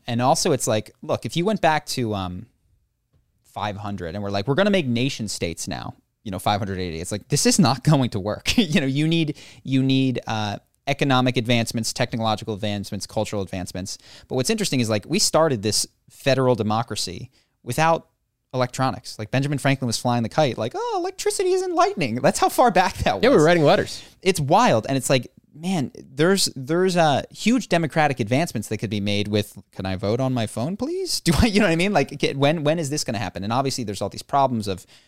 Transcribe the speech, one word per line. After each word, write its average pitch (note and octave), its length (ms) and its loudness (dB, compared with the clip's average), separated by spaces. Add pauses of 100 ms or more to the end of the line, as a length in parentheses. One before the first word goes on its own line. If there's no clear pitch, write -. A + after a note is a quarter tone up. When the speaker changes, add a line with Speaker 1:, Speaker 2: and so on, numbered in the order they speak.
Speaker 1:
And A#2 140 -2
also C#3+ 320 2
it's B2 120 -2
like, A2 260 -2 (100)
look, D3+ 240 -4
if A#2+ 100 -8
you E3 80 0
went G#3 160 0
back D#3 280 2
to, A2 280 -4
um, F#2 300 -6 (1000)
five G2+ 340 -6
hundred G2 380 -8
and G#2 80 -6
we're G2 60 -4
like, G2+ 180 -2
"We're C#3 80 0
gonna G3 140 2
make F#3+ 180 2
nation A#2+ 400 -2
states - 400 -6
now," B1+ 280 -10 (280)
you G#2 80 -8
know, F2+ 80 -6
five G#2 200 0
hundred F#2+ 200 -6
eighty, E2+ 220 -6
it's F2+ 100 -10
like, G#2 160 -8
this - 180 0
is B3 140 4
not C3+ 240 2
going C#3 280 2
to G#2 80 -4
work. - 340 -4
<laughs> - 40 -2
You F#3 240 2
know, C3+ 60 0
you D3 220 0
need, E3 280 0 (260)
you C3 200 2
need, C3+ 420 2
uh, G#2+ 320 -4 (300)
economic B2+ 480 2
advancements, A#2 560 0
technological A2+ 600 -2
advancements, G2+ 520 -6
cultural G#2+ 360 -2
advancements. F#2 560 -8 (320)
But - 60 -4
what's C3 140 0
interesting G#3 300 0
is, A2 100 0
like, G#2+ 160 0
we F3+ 140 -2
started D3+ 440 2
this G#2 220 0 (240)
federal C3 460 2
democracy G#2+ 760 -4 (320)
without D#3+ 460 0 (460)
electronics. B2+ 680 -4
Like, A2 100 -10
Benjamin C#3 280 0
Franklin C3+ 300 0
was A2+ 100 -2
flying A#2+ 260 0
the G#2+ 60 -4
kite, C#3+ 280 0
like, A2 180 -4
"Oh, A4+ 220 -4
electricity F#4+ 540 -2
is F#4 100 2
enlightening." E4+ 540 0
That's D3 240 2
how F#4+ 100 2
far B3 220 4
back F3+ 280 2
that D#3 160 2
was. G2+ 80 0
Speaker 2:
Yeah, B3 80 6
we C4 40 8
were D#3+ 80 8
writing E3+ 200 6
letters. - 380 2 (200)
Speaker 1:
It's F#3 180 0
wild. D3+ 480 4
And C3+ 100 -2
it's B2 120 -2
like, C3 200 2 (240)
man, D#3+ 440 -4
there's, E3 480 0 (100)
there's, E3+ 400 0
uh, D3+ 360 4
huge A#3 360 0
democratic D#3 540 0
advancements B2+ 480 -2
that G#2+ 80 -4
could G#2+ 120 -6
be G#2 120 -4
made G#2 260 0
with, G#2 300 -2 (160)
"Can F#2 120 -8
I F#2+ 120 -4
vote G#2 240 -2
on C3 120 0
my A2+ 140 -2
phone, D3+ 300 -6
please?" F4 420 -4
<laughs> - 80 -6
Do E3+ 140 4
I, B3 60 6
you G3+ 120 2
know G#3+ 60 6
what E3 80 4
I - 20 2
mean? F3+ 160 2
Like, D3 260 0
get, D3 200 -2
when, D3 260 2
when D#3 160 0
is D3 100 -4
this D3 140 -4
gonna A2 140 -6
happen? F#2+ 260 -6
And G#2+ 80 -4
obviously C3 320 -2
there's G2+ 180 -8
all G2+ 80 -2
these - 140 -12
problems B2+ 460 0
of F2+ 160 -8 (220)